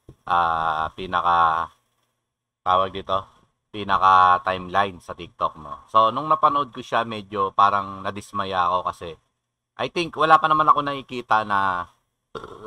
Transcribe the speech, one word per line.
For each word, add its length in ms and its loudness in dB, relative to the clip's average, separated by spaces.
ah, 640 0
pinaka, 800 0
tawag 240 2
dito, 560 -8
pinaka 720 4
timeline 560 -2
sa 160 -16
TikTok, 400 -8
no? 320 -16
So, 240 2
nung 160 -6
napanood 480 0
ko 80 -12
siya, 240 -2
medyo 480 -6
parang 480 0
nadismaya 640 -4
ako 240 -2
kasi 240 -12
I 80 -4
think 320 -6
wala 160 6
pa 160 4
naman 160 2
ako 160 4
nakikita 640 -2
na, 400 0